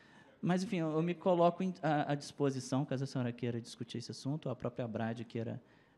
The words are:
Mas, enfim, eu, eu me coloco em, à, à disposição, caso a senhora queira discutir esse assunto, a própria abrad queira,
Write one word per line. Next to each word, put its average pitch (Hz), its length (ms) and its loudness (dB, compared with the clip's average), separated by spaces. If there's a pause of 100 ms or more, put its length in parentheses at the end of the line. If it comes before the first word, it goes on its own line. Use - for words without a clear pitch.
(400)
Mas, 185 240 2
enfim, 190 140 -2
eu, 160 140 0
eu 156 100 2
me 170 120 0
coloco 175 480 4
em, 185 200 -2
à, 147 300 2
à - 20 2
disposição, 139 720 0
caso 135 180 -2
a - 20 0
senhora 123 240 0
queira 120 300 -2
discutir - 380 -8
esse 120 120 -8
assunto, 139 380 -4
a 120 80 -4
própria 123 300 -4
abrad 113 380 -2
queira, 117 380 -6 (360)